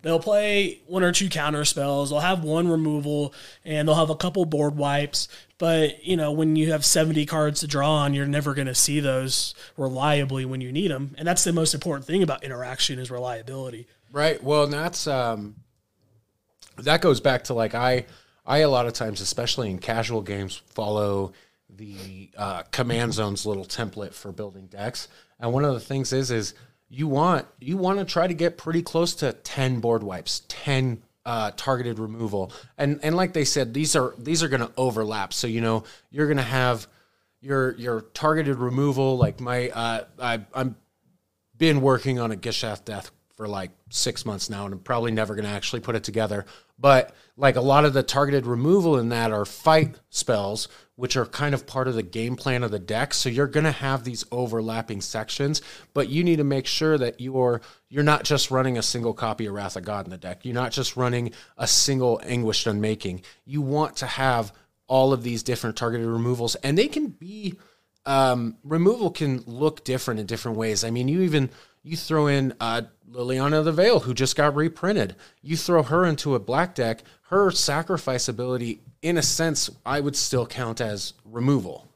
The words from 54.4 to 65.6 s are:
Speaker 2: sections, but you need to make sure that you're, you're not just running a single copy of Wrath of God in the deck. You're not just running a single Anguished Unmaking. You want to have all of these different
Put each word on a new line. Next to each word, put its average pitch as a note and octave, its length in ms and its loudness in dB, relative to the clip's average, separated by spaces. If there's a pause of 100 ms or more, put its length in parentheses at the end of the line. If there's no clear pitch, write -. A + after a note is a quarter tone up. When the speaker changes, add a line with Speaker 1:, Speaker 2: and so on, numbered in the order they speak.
Speaker 2:
sections, - 600 -4 (320)
but C3+ 160 0
you E3 160 2
need E3+ 100 6
to D3 80 2
make C3+ 240 0
sure D#3 300 2
that B2 240 -2
you're, B2+ 400 0 (260)
you're C#3+ 160 -2
not D3+ 220 2
just - 260 2
running C3 260 2
a A2 60 -2
single A#2 300 -2
copy A2 320 -4
of G2 80 -8
Wrath G2 240 -8
of F2+ 80 -10
God G#2 200 -6
in F2 60 -14
the F#2 60 -14
deck. F2+ 260 -12
You're B2 100 -6
not A#2+ 200 -2
just - 240 -4
running A#2+ 340 0 (260)
a C3 80 -4
single B2+ 600 4
Anguished A2+ 420 0
Unmaking. G#2 540 -2 (240)
You D3 160 -4
want D3 360 0
to C3+ 80 -6
have A#2+ 460 0 (360)
all C3 260 4
of A#2+ 100 -2
these A#2 200 -4
different A#2 340 -4